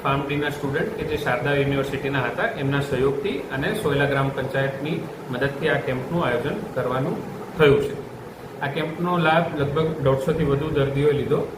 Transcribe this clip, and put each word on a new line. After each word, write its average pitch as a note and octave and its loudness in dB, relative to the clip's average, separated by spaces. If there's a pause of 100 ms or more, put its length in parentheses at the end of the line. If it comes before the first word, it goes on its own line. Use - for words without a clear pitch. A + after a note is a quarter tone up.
ફાર્મડીના C#3+ 0
સ્ટુડન્ટ C#3+ -4
કે D#3 -4
જે D3+ -2
શારદા C#3 0
યુનિવર્સિટીના C#3 0
હતા, B2 -2
એમના C#3+ 0
સહયોગથી C3+ 0
અને D3 -4
સોયલા C#3 2
ગ્રામ C#3 2
પંચાયતની C3+ -2 (300)
મદદથી C3+ -2
આ C#3 2
કેમ્પનું C3+ -2
આયોજન B2 0 (180)
કરવાનું C3 -2 (400)
થયું D3 8
છે. - -2 (680)
આ C#3+ -4
કેમ્પનો E3 -2
લાભ D#3+ 4
લગભગ D3 0
દોઢસોથી C#3 4
વધુ C#3 2
દર્દીઓએ C#3 2
લીધો. C3+ 2 (100)